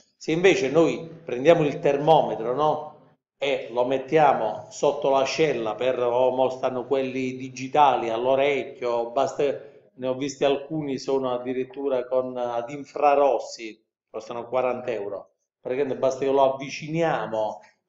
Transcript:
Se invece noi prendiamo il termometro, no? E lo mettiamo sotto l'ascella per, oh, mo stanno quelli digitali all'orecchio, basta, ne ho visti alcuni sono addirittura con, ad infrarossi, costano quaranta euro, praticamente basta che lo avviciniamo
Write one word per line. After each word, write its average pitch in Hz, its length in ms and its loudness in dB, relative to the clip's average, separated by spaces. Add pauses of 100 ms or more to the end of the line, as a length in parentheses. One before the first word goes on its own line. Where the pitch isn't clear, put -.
(160)
Se - 160 -6
invece 160 360 4
noi 139 400 2 (160)
prendiamo 151 400 4
il 139 140 -2
termometro, 135 800 2
no? 147 380 -2 (440)
E 139 320 -2
lo 120 140 0
mettiamo 131 840 2
sotto 143 400 0
l'ascella 131 640 0
per, 123 260 -2
oh, 123 300 2
mo 127 180 2
stanno 123 380 -4
quelli 131 500 -2
digitali 131 720 2
all'orecchio, 123 1000 0
basta, 135 340 -2 (480)
ne 127 140 -8
ho 131 80 -2
visti 139 320 -2
alcuni 139 500 -2
sono 131 380 -2
addirittura 127 720 -4
con, 127 320 -2
ad 120 320 -4
infrarossi, 139 1120 0 (240)
costano 117 400 -10
quaranta 127 420 -2
euro, 101 440 -8 (260)
praticamente 127 380 -4
basta 131 260 0
che 135 60 0
lo 135 240 4
avviciniamo 131 1080 -4 (280)